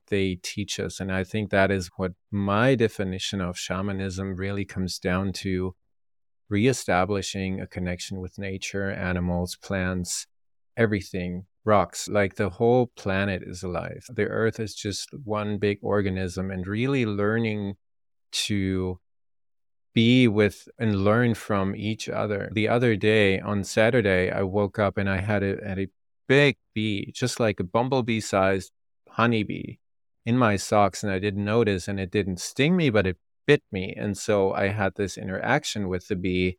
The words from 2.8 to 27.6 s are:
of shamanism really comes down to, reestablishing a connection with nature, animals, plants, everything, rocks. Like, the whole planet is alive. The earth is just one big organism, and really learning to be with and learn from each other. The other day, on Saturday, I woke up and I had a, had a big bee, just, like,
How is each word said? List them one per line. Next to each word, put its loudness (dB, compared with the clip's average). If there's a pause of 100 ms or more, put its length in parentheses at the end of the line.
of -4
shamanism -6
really -4
comes -6
down 0
to, -4 (760)
reestablishing 0
a -8
connection -6
with -12
nature, -6
animals, -2
plants, -4 (520)
everything, -2 (200)
rocks. 2
Like, 0
the 0
whole 2
planet -2
is -12
alive. -6
The -2
earth 0
is -8
just -8 (140)
one -4
big 0
organism, -2
and -6
really 0
learning -2 (580)
to -2 (960)
be 8
with 2 (140)
and 2
learn 4
from -2
each -6
other. -4
The 2
other 4
day, 4
on -2
Saturday, 4
I 0
woke 0
up 0
and 0
I 0
had 0
a, 0
had -6
a -2 (400)
big 6 (180)
bee, -4
just, -2
like, 2